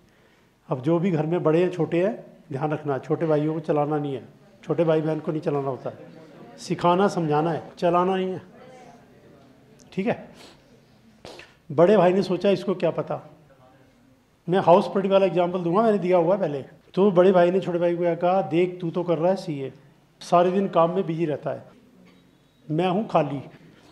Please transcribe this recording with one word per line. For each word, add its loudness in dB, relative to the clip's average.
अब -4
जो 0
भी 0
घर -2
में -2
बड़े 2
हैं, 0
छोटे -2
हैं, -6
ध्यान -4
रखना, -4
छोटे -4
भाइयों 0
को -6
चलाना -2
नहीं -6
है, -12
छोटे 0
भाई 2
बहन -4
को -6
नहीं -6
चलाना -4
होता -8
है, -18
सिखाना, 0
समझाना 0
है, -10
चलाना 2
नहीं -4
है, -10
ठीक -4
है? -4
बड़े 6
भाई 6
ने 0
सोचा, 0
"इसको -2
क्या 0
पता?" -8
मैं 2
house 6
party -2
वाला 4
example 0
दूंगा, 0
मैंने 2
दिया 0
हुआ 2
है -4
पहले। -4
तो 4
बड़े 6
भाई 6
ने 0
छोटे -4
भाई 0
को -4
क्या 0
कहा, 0
"देख, -2
तू -6
तो -6
कर 0
रहा 2
है 0
सीए, -8
सारे 4
दिन 0
काम 2
में -2
busy -2
रहता -6
है, -10
मैं 0
हूँ -2
खाली।" -2